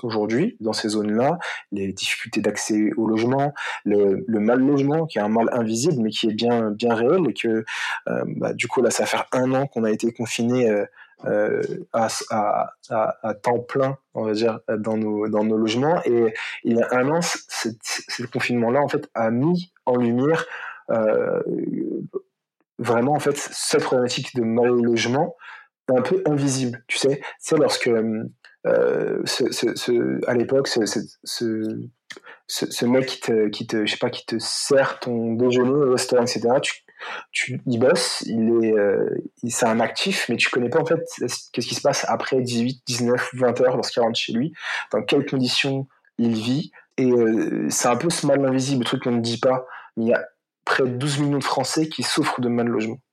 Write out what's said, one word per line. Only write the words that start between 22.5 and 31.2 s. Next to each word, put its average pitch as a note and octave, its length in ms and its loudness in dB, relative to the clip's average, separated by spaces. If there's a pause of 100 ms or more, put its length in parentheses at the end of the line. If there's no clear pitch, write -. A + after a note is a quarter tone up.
vraiment, A#2+ 360 0
en D3 60 2
fait, C#3+ 180 0
cette - 440 -2
problématique B2+ 540 -2
de A#2+ 80 0
mal A#2 260 2
logement A#2+ 640 2 (520)
un B2+ 160 4
peu - 240 2
invisible, C3+ 580 0
tu - 140 -4
sais. C3+ 220 2 (180)
C'est - 180 0
lorsque, - 300 2
euh, A2+ 380 0 (400)
euh, A1+ 600 2
ce, - 260 -2
ce, - 240 -2
ce, B2+ 520 0
à A#2+ 60 2
l'époque, C3 340 2
ce, A2+ 180 0
ce, G#2+ 140 -2 (240)